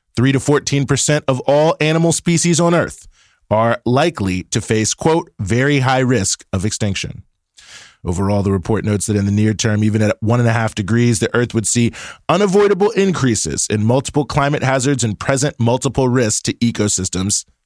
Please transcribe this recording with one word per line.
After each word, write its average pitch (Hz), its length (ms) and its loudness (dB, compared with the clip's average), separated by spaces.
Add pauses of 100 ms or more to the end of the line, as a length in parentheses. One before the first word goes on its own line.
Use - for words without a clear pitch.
(160)
three 127 160 2
to 135 80 2
fourteen 143 460 0
percent 147 420 0
of 127 200 0
all 147 320 4
animal 160 320 2
species 170 480 0
on 170 160 2
Earth - 320 -4 (420)
are 113 340 2
likely 120 680 0
to 113 100 -2
face, 110 320 0
quote, 165 460 0
"very 127 400 0
high 131 200 2
risk 123 540 0
of 95 120 0
extinction." - 580 -6 (800)
Overall, 98 400 -2
the 98 80 0
report 98 340 -2
notes 104 220 -2
that 107 80 0
in 101 100 0
the 101 60 0
near 107 240 2
term, 107 280 0
even 107 200 2
at - 180 -2
one 117 180 0
and 120 80 2
a 113 60 2
half 113 220 -2
degrees, 117 420 0
the - 180 -2
Earth 120 200 0
would 113 100 -2
see 120 280 0 (360)
unavoidable 202 640 2
increases 131 800 0
in 104 120 0
multiple 135 420 0
climate 143 360 -2
hazards 131 420 0
and 107 160 -2
present 139 400 -2
multiple 127 500 0
risks 120 340 0
to 113 120 -4
ecosystems 104 880 -2 (220)